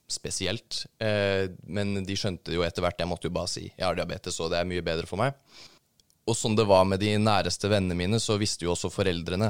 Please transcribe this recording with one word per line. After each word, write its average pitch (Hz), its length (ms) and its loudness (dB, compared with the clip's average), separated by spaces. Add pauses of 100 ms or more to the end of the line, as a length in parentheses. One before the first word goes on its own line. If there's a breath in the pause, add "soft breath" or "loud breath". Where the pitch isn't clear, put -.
spesielt, - 800 -6 (140)
eh, 101 480 2 (200)
men 101 380 -2
de 98 100 -4
skjønte 90 380 -4
jo 85 100 2
etter 85 180 -2
hvert, 87 160 0
jeg 87 100 -2
måtte 85 200 -4
jo 87 80 -4
bare 85 120 -2
si, - 300 -8
«Jeg - 80 -2
har 87 100 2
diabetes, 87 440 -4
og 82 100 -2
det 85 100 0
er 87 100 0
mye 90 120 -2
bedre 82 240 -2
for 90 120 -6
meg.» 131 160 0 (920 loud breath)
Og 113 120 0
som 110 180 2
det 110 100 6
var 95 200 8
med 95 160 2
de 104 160 2
næreste 101 500 2
vennene 95 320 2
mine, 92 180 0
så 107 220 0
visste 104 240 -2
jo 85 80 0
også 87 180 -2
foreldrene 90 600 0